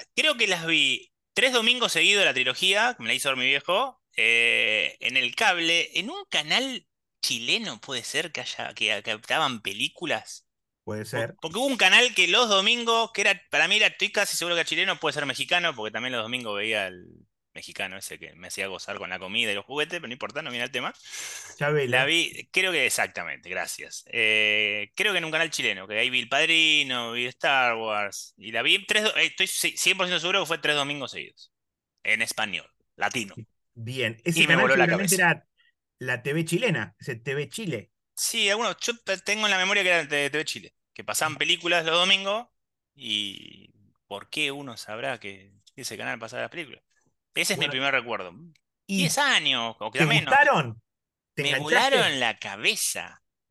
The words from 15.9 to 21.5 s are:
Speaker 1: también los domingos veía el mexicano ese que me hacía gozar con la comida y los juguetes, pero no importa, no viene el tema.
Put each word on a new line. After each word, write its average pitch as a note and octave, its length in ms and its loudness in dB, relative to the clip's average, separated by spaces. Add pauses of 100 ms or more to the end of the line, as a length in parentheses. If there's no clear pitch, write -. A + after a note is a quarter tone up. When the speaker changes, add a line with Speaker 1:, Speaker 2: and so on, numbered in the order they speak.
Speaker 1:
también A#2 220 -6
los A#2+ 100 -2
domingos A2+ 340 -4
veía G#2 300 0
el F2+ 200 -12 (480)
mexicano F#2+ 420 -10
ese F#2 220 -12
que D2 160 -18
me F2 140 -16
hacía G2 180 -6
gozar G2 320 -8
con F#2+ 100 -10
la F#2 100 -8
comida G#2 340 -2
y - 20 -2
los G2+ 100 -6
juguetes, D3+ 360 -6
pero C#3 80 -12
no A#2 40 -10
importa, B2+ 300 -8
no D3 80 -10
viene A#2+ 140 -6
el B2 60 -8
tema. C3 220 -6 (640)